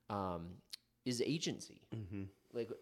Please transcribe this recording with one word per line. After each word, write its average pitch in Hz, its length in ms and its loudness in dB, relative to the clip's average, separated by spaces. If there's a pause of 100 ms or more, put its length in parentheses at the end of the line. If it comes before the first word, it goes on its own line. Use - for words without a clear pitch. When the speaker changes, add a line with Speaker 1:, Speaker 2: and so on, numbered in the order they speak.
Speaker 1:
um, 90 400 2 (560)
is 123 200 4
agency. - 540 0 (160)
Speaker 2:
Mm-hmm. 101 280 -2 (280)
Speaker 1:
Like, 117 180 0 (120)